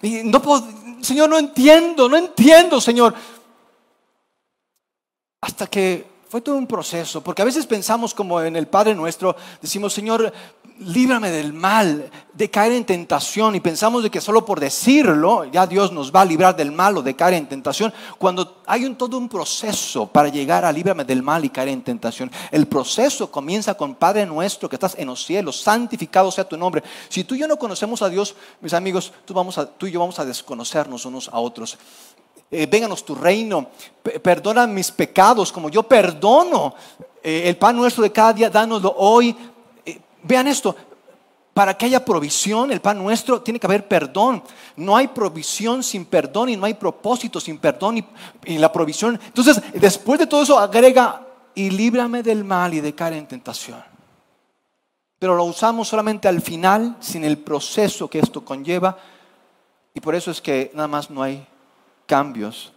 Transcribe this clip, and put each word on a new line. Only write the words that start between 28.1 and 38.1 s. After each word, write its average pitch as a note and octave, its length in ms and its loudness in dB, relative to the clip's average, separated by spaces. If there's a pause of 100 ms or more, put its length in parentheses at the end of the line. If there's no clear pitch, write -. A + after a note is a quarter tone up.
mis D#3+ 140 -8
amigos, F#3 400 -4 (100)
tú, F#3+ 100 -16
vamos F3+ 240 -4
a, C#3+ 100 -6
tú - 180 -12
y F#3+ 60 -8
yo E3+ 100 -4
vamos F3 180 -6
a D3+ 60 -4
desconocernos B2+ 800 -8
unos B2+ 240 -14
a A#2 100 -4
otros. A#2 380 -8 (760)
Eh, D#3 160 -2
"vénganos G#3+ 360 -2
tu D3 120 -10
reino, F3+ 540 -2 (340)
pe-, - 160 -8
perdona G3+ 480 2
mis G3 240 -4
pecados, G3 600 4
como D#3+ 160 -10
yo G#3 140 0
perdono. G#3 960 4 (480)
Eh, E3 260 -2
el F3 80 -2
pan A3 180 4
nuestro A#3+ 280 2
de G#3 80 2